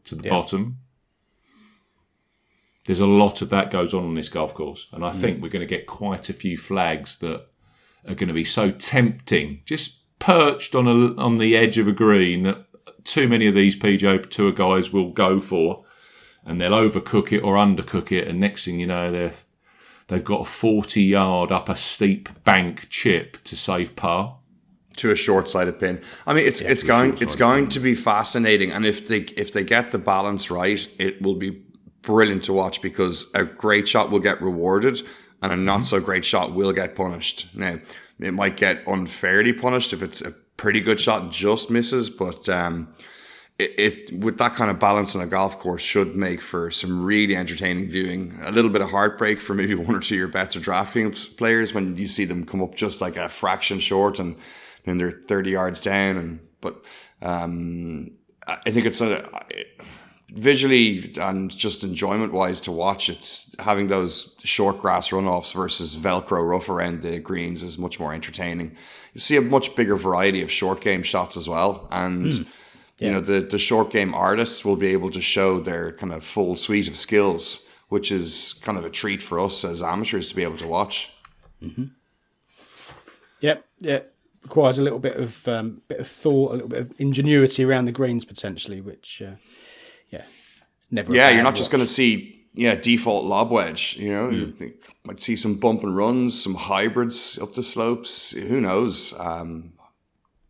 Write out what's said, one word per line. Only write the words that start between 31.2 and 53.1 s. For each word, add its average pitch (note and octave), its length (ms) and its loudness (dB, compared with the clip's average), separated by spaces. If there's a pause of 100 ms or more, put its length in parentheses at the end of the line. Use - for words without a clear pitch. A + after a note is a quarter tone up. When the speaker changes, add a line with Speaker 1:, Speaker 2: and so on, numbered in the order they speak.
Speaker 3:
will F#2+ 140 0
be G2 260 -8 (400)
brilliant G#2+ 420 4
to G2 80 -2
watch, F#2+ 300 0
because F2+ 520 -2
a G2 100 2
great G#2 440 0
shot G#2+ 220 2
will G2+ 100 2
get G2 220 0
rewarded, F#2+ 580 2 (420)
and F#2 100 -2
a F2+ 40 0
not-so-great F#2+ 680 0
shot F2+ 260 0
will G2 200 2
get F#2 220 -4
punished. F2+ 640 -6
Now, F2+ 220 -4 (400)
it F#2 160 -6
might G2 240 -2
get F#2 280 2
unfairly F#2+ 680 2
punished B2 400 0
if F2 80 -8
it's - 180 -4
a - 120 -10 (260)
pretty G#2+ 220 2
good G#2 200 2
shot G#2+ 220 0
and F2 100 -10
just G#2 380 0
misses, A#2 400 0
but, - 400 -8
um, E2+ 380 -2 (680)
i-, G2+ 200 -2
if, - 340 0
with G2+ 240 -4
that A#2 180 0
kind G#2+ 160 0
of F#2 80 -4
balance G2+ 380 2
on F2+ 60 -4
a F2 40 -6
golf F#2+ 320 0
course F2 220 -6
should F#2+ 340 0
make F#2 280 -2
for E2+ 280 -6
some F2+ 320 -2
really G2+ 320 2
entertaining F2+ 540 -4
viewing. F2+ 540 -6
A F#2+ 100 -8
little A2+ 180 4
bit G2+ 120 0
of F#2+ 80 -4
heartbreak G#2 500 0
for - 140 -6
maybe G2 200 0
<laughs> E2+ 120 -4
one A2 80 0
or F#2+ 60 -2
two - 160 -2
of - 20 0
your F#2 100 -2
better F#2 320 -4
DraftKings G2+ 800 -4
players A2+ 340 2
when F#2+ 240 -4
you G2 100 -6
see G2 200 -2
them F2 180 -6
come F#2+ 180 -4
up F2+ 120 -6
just, G#2 260 -4
like, F2+ 160 -4